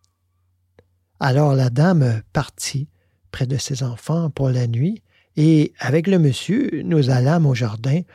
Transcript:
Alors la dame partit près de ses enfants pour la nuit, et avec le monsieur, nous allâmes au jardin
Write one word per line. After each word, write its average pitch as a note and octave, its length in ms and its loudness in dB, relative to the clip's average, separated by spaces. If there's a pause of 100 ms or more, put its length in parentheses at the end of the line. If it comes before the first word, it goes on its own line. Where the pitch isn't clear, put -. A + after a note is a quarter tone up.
(1200)
Alors C#3+ 360 2
la C3 160 0
dame C3+ 520 2 (100)
partit - 560 -6 (440)
près C3 140 -4
de C3+ 100 -4
ses C3 260 -6
enfants D3+ 480 -4
pour C3+ 200 -2
la B2 160 0
nuit, C3+ 360 -2 (340)
et D3+ 420 4
avec D#3 300 0
le F#3+ 100 4
monsieur, E3 640 0
nous D#3+ 260 2
allâmes C#3 380 2
au C3+ 80 2
jardin A#2+ 480 -2 (120)